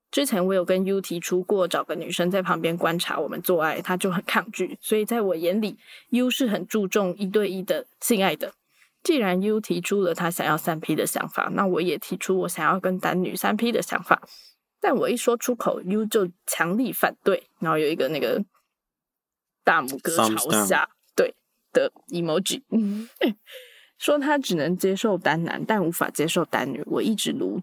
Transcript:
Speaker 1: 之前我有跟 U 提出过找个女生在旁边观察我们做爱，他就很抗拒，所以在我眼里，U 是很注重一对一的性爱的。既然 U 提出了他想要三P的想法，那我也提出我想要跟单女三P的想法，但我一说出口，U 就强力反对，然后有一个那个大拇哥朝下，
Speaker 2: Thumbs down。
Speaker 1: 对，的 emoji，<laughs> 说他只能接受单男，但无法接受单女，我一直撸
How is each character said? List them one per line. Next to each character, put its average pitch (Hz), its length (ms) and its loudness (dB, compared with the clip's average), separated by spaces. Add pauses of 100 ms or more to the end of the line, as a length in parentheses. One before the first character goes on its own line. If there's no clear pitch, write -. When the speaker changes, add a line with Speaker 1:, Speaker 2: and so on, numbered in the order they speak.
(100)
Speaker 1:
之 277 160 0
前 185 180 0
我 185 80 2
有 190 100 2
跟 185 220 2
U 196 160 0
提 175 180 -6
出 180 240 -2
过 185 240 2
找 165 160 -2
个 156 120 -4
女 160 160 -8
生 180 200 0
在 190 120 0
旁 175 180 0
边 165 160 -2
观 170 220 0
察 - 200 -2
我 156 80 -2
们 - 140 -6
做 180 220 2
爱， 156 180 -2
他 185 160 -2
就 190 140 -2
很 170 140 -2
抗 208 260 -2
拒， - 320 -6
所 214 160 0
以 214 80 0
在 233 160 -2
我 190 120 2
眼 170 240 0
里， 214 200 -4 (320)
U 247 180 2
是 262 180 2
很 190 200 -2
注 208 200 0
重 185 300 0
一 202 80 -4
对 196 240 0
一 190 140 -4
的 156 240 -2 (160)
性 214 200 2
爱 165 140 2
的。 - 160 -8 (500)
既 330 160 2
然 185 220 2
U 214 200 0
提 175 200 -2
出 202 220 0
了 175 100 2
他 170 160 -2
想 170 160 -4
要 156 140 2
三 160 220 -2
P 156 160 -2
的 - 100 0
想 - 220 -2
法， - 240 -2
那 185 120 0
我 185 160 2
也 170 160 0
提 - 200 -8
出 190 240 0
我 175 80 -2
想 165 180 -2
要 180 140 2
跟 185 180 -2
单 175 240 0
女 180 140 -4
三 202 200 -2
P 233 140 0
的 226 100 0
想 - 220 -2
法， - 180 2 (600)
但 339 160 2
我 143 120 2
一 226 80 0
说 240 200 2
出 247 180 -2
口， 220 280 -2
U 208 220 0
就 208 240 0 (160)
强 170 320 0
力 226 160 0
反 - 300 0
对， - 260 0 (120)
然 165 100 0
后 156 80 2
有 156 80 2
一 151 80 2
个 135 140 0
那 151 100 -2
个 123 260 0 (1160)
大 165 180 4
拇 135 220 -6
哥 165 140 -2
朝 113 100 6
下， 110 80 2
Speaker 2:
Thumbs 110 340 2
down。 165 180 2 (280)
Speaker 1:
对， - 200 4 (380)
的 147 200 4 (160)
emoji， 170 560 -2 (640)
<laughs> 202 60 -6 (600)
说 294 220 2
他 294 180 2
只 262 200 0
能 160 200 2
接 190 200 0
受 202 200 2
单 165 280 0
男， - 200 -4
但 202 220 2
无 - 20 2
法 - 220 -2
接 - 160 0
受 165 180 2
单 113 240 -2
女， 131 180 -6
我 180 140 -2
一 214 140 0
直 - 160 -2
撸 101 320 -2